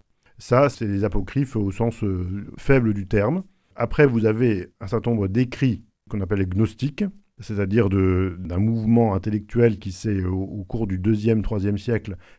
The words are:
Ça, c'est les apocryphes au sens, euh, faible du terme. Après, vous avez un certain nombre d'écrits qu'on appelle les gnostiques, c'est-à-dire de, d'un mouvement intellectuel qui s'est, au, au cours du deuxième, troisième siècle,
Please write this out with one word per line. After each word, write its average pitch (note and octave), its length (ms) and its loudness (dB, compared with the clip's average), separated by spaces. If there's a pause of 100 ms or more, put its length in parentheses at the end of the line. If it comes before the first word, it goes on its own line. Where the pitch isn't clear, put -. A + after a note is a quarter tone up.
(380)
Ça, B2+ 320 4
c'est - 180 -6
les G2+ 160 -2
apocryphes G#2+ 540 -2
au G2+ 160 0
sens, A2+ 320 -2
euh, F#2 400 -4 (120)
faible B2 360 2
du G2+ 140 -4
terme. A2+ 360 0 (320)
Après, C#3 320 2
vous A2+ 180 2
avez A2 440 2 (100)
un G#2 80 -10
certain A#2 240 -2
nombre G#2 160 0
d'écrits A#2+ 560 0 (260)
qu'on G#2 120 -4
appelle F#2+ 180 0
les G2 60 2
gnostiques, A2 580 -2 (360)
c'est-à-dire G2+ 500 0
de, F#2 480 2
d'un F2+ 220 -4
mouvement A2+ 560 2
intellectuel G#2+ 640 0
qui G2 120 -8
s'est, G2 320 -4
au, F#2+ 200 -2
au G#2 200 -10
cours A2 220 -6
du F#2 140 -4
deuxième, G#2+ 420 2
troisième G2+ 380 -2
siècle, G#2 380 -4 (220)